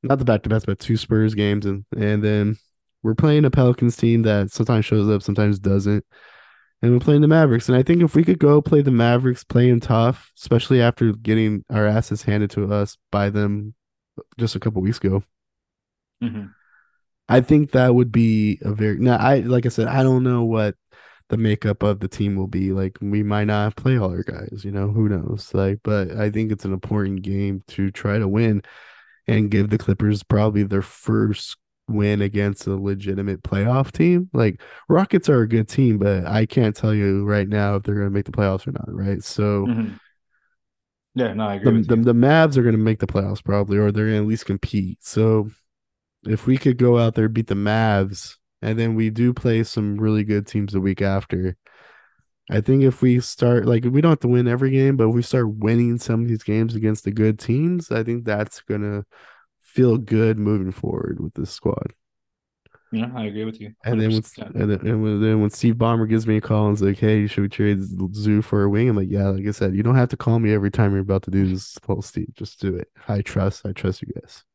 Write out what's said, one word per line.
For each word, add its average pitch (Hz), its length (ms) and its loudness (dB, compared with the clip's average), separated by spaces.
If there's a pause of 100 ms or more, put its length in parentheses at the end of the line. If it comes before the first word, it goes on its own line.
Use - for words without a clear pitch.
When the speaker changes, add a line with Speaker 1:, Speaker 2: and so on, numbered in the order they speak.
Speaker 1:
Not 135 180 0
the 127 60 -2
back-to-backs, 110 400 0
but 98 140 -4
two 113 180 -2
Spurs 110 360 0
games. 104 320 0
And, 98 200 -4 (120)
and 104 240 0
then 107 360 0 (460)
we're 110 120 0
playing 151 300 4
a 127 60 2
Pelicans 123 460 2
team 117 260 2
that 104 280 0
sometimes 110 340 0
shows 107 240 2
up, 104 140 2
sometimes 104 360 0
doesn't. 98 460 0 (760)
And 117 120 4
we're 123 60 4
playing 147 220 4
the 151 60 6
Mavericks. 151 420 4
And 127 80 4
I 131 60 4
think 170 200 4
if 156 120 2
we 165 80 6
could 175 160 2
go 147 220 6
play 147 200 2
the 139 100 2
Mavericks 123 540 2
playing 123 340 4
tough, 117 580 0
especially 120 440 2
after 117 320 2
getting 107 560 0
our 107 180 0
asses 107 360 -2
handed 104 280 0
to 101 220 -4
us 101 240 -4 (140)
by 101 180 0
them 104 440 -4 (640)
just 117 180 -4
a - 40 -6
couple 104 220 -4
weeks 104 180 -2
ago, 98 240 0 (1000)
Speaker 2:
Mm-hmm. 107 240 -8 (840)
Speaker 1:
I 127 120 4
think 147 300 2
that 127 240 4
would 123 160 2
be 110 500 2
a 101 120 -4
very, 107 260 -2
now, 120 180 2
I, 131 220 2
like 123 260 0
I 123 40 0
said, 113 180 -2
I 135 160 0
don't 131 200 2
know 123 200 0
what 110 320 0 (540)
the 110 80 -2
makeup 107 460 0
of 104 180 2
the 101 80 -6
team 101 260 -2
will 95 120 -4
be. 95 260 -2
Like, 95 280 -4
we 104 220 -2
might 104 220 0
not 104 320 0
play 131 200 0
all 98 140 0
our 90 120 -6
guys, 104 420 -12
you 101 60 -8
know, 98 180 -4
who 107 200 0
knows? 98 440 -6
Like, 98 300 0
but 98 280 -2
I 107 180 -2
think 110 220 -4
it's 101 140 -6
an 95 80 -4
important 98 480 -4
game 98 480 -4
to 98 220 -4
try 101 280 -2
to 104 80 0
win 107 340 2 (680)
and 110 240 2
give 104 180 2
the 107 80 0
Clippers 104 460 0
probably 104 400 2
their 98 180 -2
first - 760 -4 (300)
win 104 340 0
against 101 460 -2
a 98 80 -2
legitimate 98 640 -6
playoff 120 500 -2
team. 175 420 0
Like, 113 280 0 (280)
Rockets 175 400 2
are 131 120 4
a 110 60 2
good 113 220 0
team, 120 280 2
but 98 280 0
I 107 200 0
can't 110 300 0
tell 110 180 0
you 101 320 0
right 104 220 0
now 101 280 0
if 98 80 -4
they're 101 120 -4
gonna 101 140 -2
make 98 160 -2
the - 60 -14
playoffs 98 360 -2
or - 60 -8
not, - 200 -10
right? 98 300 -4
So 104 440 -2
Speaker 2:
Mm-hmm. 113 280 -4 (1200)
Yeah, 120 180 -2
no, 107 140 -4
I 101 80 -4
agree 101 160 0
Speaker 1:
the, 113 60 2
Speaker 2:
with 107 100 0
Speaker 1:
the, 117 100 2
Speaker 2:
you. 113 60 0
Speaker 1:
the 120 100 2
Mavs 143 440 4
are 123 60 2
gonna 110 140 2
make 110 220 0
the 95 80 -4
playoffs 101 360 -4
probably, 101 340 0
or 104 140 2
they're 107 160 -2
gonna 110 100 0
at 104 100 -2
least 110 180 -4
compete. 98 560 -4
So 110 480 0 (760)
if 110 220 -2
we 131 100 4
could 131 200 0
go 120 200 4
out 113 180 2
there, 110 140 2
beat 113 180 -4
the 101 80 -4
Mavs, 101 800 0 (260)
and 110 180 -4
then 113 160 -2
we 110 140 0
do 120 240 0
play 113 300 0
some 104 340 -4
really 107 260 0
good 104 240 -2
teams 101 260 -4
the 98 80 -2
week 95 200 -2
after, 95 540 -4 (960)
I 104 120 0
think 135 220 2
if 127 180 2
we 123 180 4
start, 120 460 0
like, 120 180 2
we 131 180 2
don't 165 100 4
have 151 100 2
to 120 80 -2
win 123 180 4
every 131 240 0
game, 135 260 2
but 113 120 4
if 113 60 0
we 120 60 2
start 117 320 -2
winning 117 440 0
some 113 260 -2
of 120 60 -2
these 110 140 -4
games 113 320 -2
against 107 280 -2
the 98 80 -4
good 107 280 0
teams, 160 520 -2
I 113 120 -2
think 117 220 -4
that's 104 360 -6
gonna 104 440 -6 (560)
feel 120 360 2
good 110 420 0
moving 104 320 -2
forward - 480 -8
with - 160 -8
this - 160 -8
squad. - 420 -6 (960)
Speaker 2:
Yeah, 113 240 -6
I 113 100 -8
agree 107 180 -8
with 110 160 -10
you. 107 140 -18 (100)
Speaker 1:
And 117 160 -2
then 110 120 0
when, 110 100 0
Speaker 2:
Hundred - 20 -10
percent. - 320 -16
Speaker 1:
and 107 160 -2
then, 98 160 -2
and 110 160 -2
when, 104 180 0
then 110 200 2
when 104 80 2
Steve 113 260 0
Ballmer 113 320 0
gives 110 200 0
me 107 100 2
a 107 40 -2
call 107 260 0
and 104 80 2
is 104 80 -4
like, 98 160 0
"Hey, 107 260 2
should 104 160 -4
we 101 80 -2
trade 104 300 0 (340)
Zoo 104 300 0
for 101 200 -2
a 101 60 2
wing?" 110 180 0
I'm 113 80 0
like, 95 140 -2
"Yeah," 98 200 0
like 95 180 -4
I 104 40 -4
said, 98 240 -4
you 98 60 0
don't 120 140 2
have 123 140 2
to - 80 -8
call 117 200 0
me 110 160 2
every 101 160 0
time 101 220 2
you're 98 100 0
about 98 220 -2
to 92 80 -10
do 95 160 2
this, 92 320 -6
Paul - 240 -6
Steve. - 320 -8
Just - 260 -14
do 95 140 -4
it. - 120 -12 (200)
I 101 140 -4
trust, - 440 -4
I 98 60 -6
trust - 320 -6
you - 100 -14
guys. - 300 -18 (120)